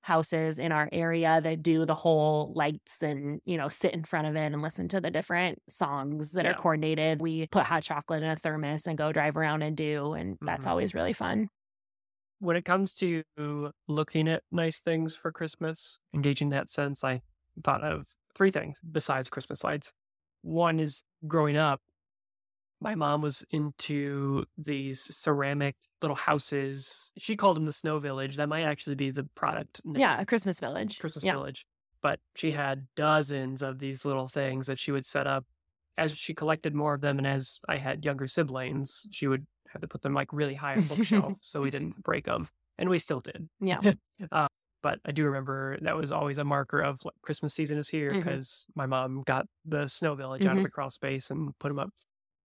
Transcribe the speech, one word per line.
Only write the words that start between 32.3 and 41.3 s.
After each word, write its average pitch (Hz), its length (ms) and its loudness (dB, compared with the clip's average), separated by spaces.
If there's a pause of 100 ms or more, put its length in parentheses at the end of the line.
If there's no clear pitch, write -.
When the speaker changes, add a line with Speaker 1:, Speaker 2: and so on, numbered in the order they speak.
Speaker 2:
she 160 180 0
had 139 340 -2 (100)
dozens 139 640 2
of 135 160 -6
these 135 260 -8
little 135 240 0
things 135 380 -2
that 135 120 -4
she - 140 -2
would 135 140 -2
set 139 200 0
up. 135 200 0 (500)
As 156 220 0
she - 160 -6
collected 156 400 0
more 147 180 2
of 143 80 -2
them, 143 180 2
and 135 80 2
as 139 400 0
I 147 120 2
had 139 260 -4
younger 135 220 -2
siblings, 135 840 -2
she 151 160 -4
would 135 200 0 (240)
have 151 100 -10
to 165 80 -10
put - 140 -12
them, 139 120 0
like, 139 180 0
really 147 220 0
high 139 200 -4
on 214 60 4
a - 20 6
bookshelf 190 560 2